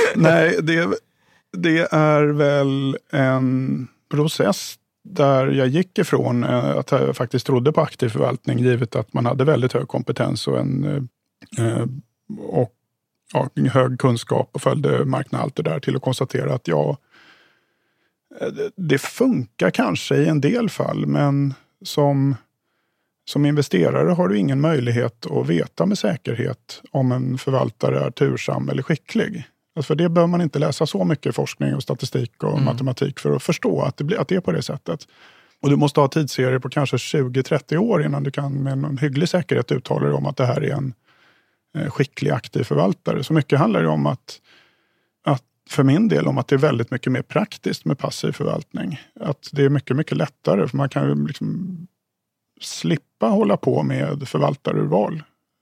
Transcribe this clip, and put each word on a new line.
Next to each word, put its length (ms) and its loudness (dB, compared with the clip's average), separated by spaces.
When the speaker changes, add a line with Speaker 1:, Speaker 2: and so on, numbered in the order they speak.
Speaker 1:
Nej, 480 4
det, 260 0
det 360 2
är 320 4
väl 720 2
en 760 0
process 640 0
där 320 4
jag 220 2
gick 300 -2
ifrån, 460 0
eh, 320 0
att 140 -2
jag 260 2
faktiskt 300 -2
trodde 260 2
på 80 2
aktiv 280 -2
förvaltning, 500 -2
givet 380 0
att 160 -6
man 140 0
hade 180 2
väldigt 280 2
hög 160 -2
kompetens 600 -4
och 100 2
en, 260 -2
eh, 80 0
eh, 200 -2
och, 340 -2
ja, 220 0
en 140 2
hög 300 2
kunskap 540 0
och 100 -8
följde 420 2
marknaden, 400 -4
allt 120 -6
det 60 -2
där, 180 -2
till 160 -2
att 60 -4
konstatera 520 -2
att 140 -6
ja, 280 2
eh, 80 -4
det, 280 -6
det 220 0
funkar 720 0
kanske 460 0
i 120 2
en 120 2
del 300 0
fall, 360 -2
men 480 0
som, 500 2
som 220 0
investerare 640 2
har 180 2
du 100 0
ingen 220 0
möjlighet 640 0
att 220 -2
veta 380 0
med 120 0
säkerhet 920 -4
om 220 2
en 260 -2
förvaltare 640 0
är 100 0
tursam 580 0
eller 140 -2
skicklig. 600 -4
Alltså, 120 -4
för 60 2
det 140 2
behöver 220 4
man 100 2
inte 180 -2
läsa 280 0
så 180 -2
mycket 300 0
forskning 400 -2
och 80 -4
statistik 640 -6
och 80 0
Speaker 2:
Mm. 120 2
Speaker 1:
matematik 560 -2
för 160 2
att 60 -2
förstå 400 -2
att 140 -4
det 80 -6
blir, 160 -2
att 80 -4
det 80 0
är 40 0
på 120 -2
det 100 -2
sättet. 440 -8
Och 100 2
du 60 4
måste 240 4
ha 80 6
tidsserier 500 0
på 100 -6
kanske 300 0
tjugo, 440 -2
trettio 360 -2
år 260 2
innan 180 -2
du 80 -4
kan 220 -4
med 260 -2
någon 200 -4
hygglig 300 0
säkerhet 440 0
uttala 340 0
dig 80 2
om 120 0
att 100 -4
det 100 0
här 180 0
är 100 0
en, 200 -6
eh, 120 -4
skicklig 400 -2
aktiv 340 -4
förvaltare. 600 0
Så 80 -2
mycket 260 2
handlar 220 2
ju 60 2
om 200 2
att, 340 -6
att, 180 0
för 120 2
min 260 6
del, 180 2
om 120 0
att 100 -4
det 80 4
är 20 4
väldigt 320 0
mycket 220 -2
mer 100 -2
praktiskt 600 -4
med 140 -2
passiv 340 -4
förvaltning. 680 -6
Att 320 -6
det 120 2
är 40 6
mycket, 280 0
mycket 200 -4
lättare, 520 0
för 80 -6
man 120 0
kan 200 -2
ju 180 0
liksom 500 -6
slippa 680 -4
hålla 280 4
på 260 0
med 460 -2
förvaltarurval, 960 -2